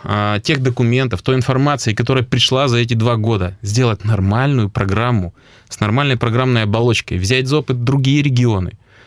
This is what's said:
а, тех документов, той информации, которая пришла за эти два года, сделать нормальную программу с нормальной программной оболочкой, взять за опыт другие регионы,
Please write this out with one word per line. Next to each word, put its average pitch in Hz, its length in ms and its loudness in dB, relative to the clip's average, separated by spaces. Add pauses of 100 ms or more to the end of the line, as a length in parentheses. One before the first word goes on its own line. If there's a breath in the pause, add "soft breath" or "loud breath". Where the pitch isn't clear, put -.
а, 104 380 -2
тех 143 200 0
документов, 123 600 0
той 131 140 0
информации, 131 580 0
которая 127 320 0
пришла 131 420 0
за 117 120 2
эти 117 160 0
два 117 200 2
года, 104 460 -2
сделать 110 420 0
нормальную 107 680 2
программу 98 640 -2 (360 loud breath)
с - 100 -16
нормальной 123 380 0
программной 120 460 0
оболочкой, 110 540 0
взять 127 300 0
за 151 120 0
опыт 123 260 -4
другие 135 360 2
регионы, 120 520 0 (340 soft breath)